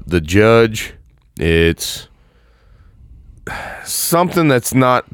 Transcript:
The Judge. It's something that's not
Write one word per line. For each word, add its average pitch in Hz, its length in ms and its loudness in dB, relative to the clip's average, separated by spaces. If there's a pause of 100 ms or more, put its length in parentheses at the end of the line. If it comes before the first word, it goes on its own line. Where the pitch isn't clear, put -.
The 85 140 0
Judge. 107 720 2 (460)
It's 82 640 0 (1800)
something 170 640 0
that's 127 260 0
not 127 400 2